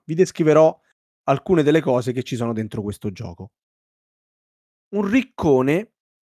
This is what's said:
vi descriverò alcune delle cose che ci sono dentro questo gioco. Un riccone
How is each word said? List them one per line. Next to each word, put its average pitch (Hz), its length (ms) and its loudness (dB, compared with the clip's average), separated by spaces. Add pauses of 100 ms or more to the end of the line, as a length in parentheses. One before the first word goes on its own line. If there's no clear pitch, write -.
vi 160 140 -8
descriverò 160 600 4 (520)
alcune 151 340 2
delle 151 180 4
cose 127 300 -2
che 123 140 -6
ci - 100 -10
sono 117 180 -4
dentro 110 300 -8
questo 101 300 -8
gioco. 92 400 -16 (1400)
Un 101 120 -2
riccone 156 800 0 (320)